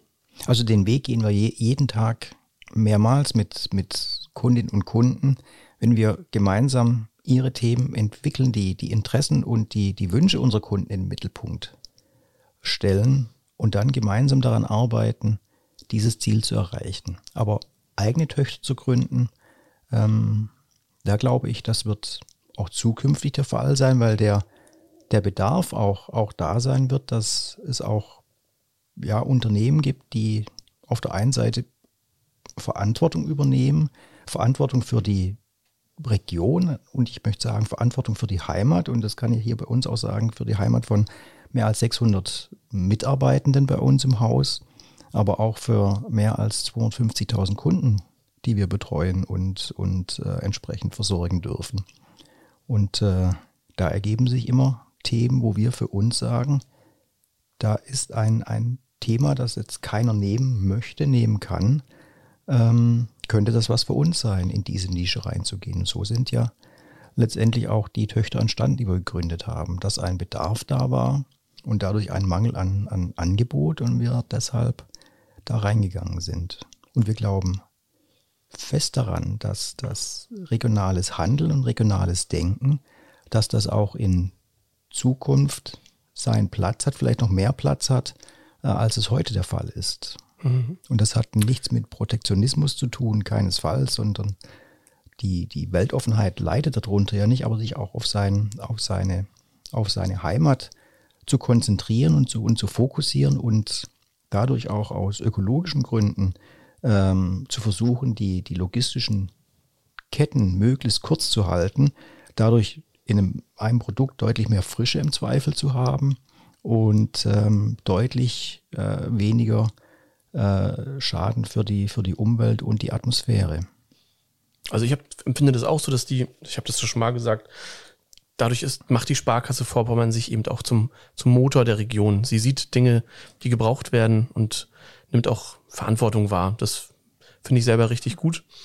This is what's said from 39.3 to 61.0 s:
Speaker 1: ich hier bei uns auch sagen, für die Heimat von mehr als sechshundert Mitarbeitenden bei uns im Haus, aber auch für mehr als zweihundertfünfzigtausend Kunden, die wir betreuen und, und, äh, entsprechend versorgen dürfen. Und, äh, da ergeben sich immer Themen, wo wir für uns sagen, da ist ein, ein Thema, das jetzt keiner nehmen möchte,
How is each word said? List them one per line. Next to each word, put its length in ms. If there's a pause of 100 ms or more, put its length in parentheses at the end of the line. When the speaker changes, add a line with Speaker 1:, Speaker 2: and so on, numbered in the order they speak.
Speaker 1:
ich 100
hier 140
bei 80
uns 220
auch 100
sagen, 340
für 140
die 120
Heimat 280
von 200 (460)
mehr 160
als 120
sechshundert 680 (220)
Mitarbeitenden 960
bei 120
uns 260
im 160
Haus, 420 (500)
aber 280
auch 180
für 520
mehr 300
als 260
zweihundertfünfzigtausend 920
Kunden, 440 (420)
die 140
wir 100
betreuen 560
und, 480
und, 480
äh, 200
entsprechend 560
versorgen 460
dürfen. 440 (840)
Und, 340
äh, 280 (480)
da 100
ergeben 400
sich 220
immer 380 (160)
Themen, 380
wo 140
wir 160
für 160
uns 320
sagen, 400 (1000)
da 160
ist 380
ein, 300
ein 360 (200)
Thema, 360
das 200
jetzt 260
keiner 300
nehmen 560
möchte, 400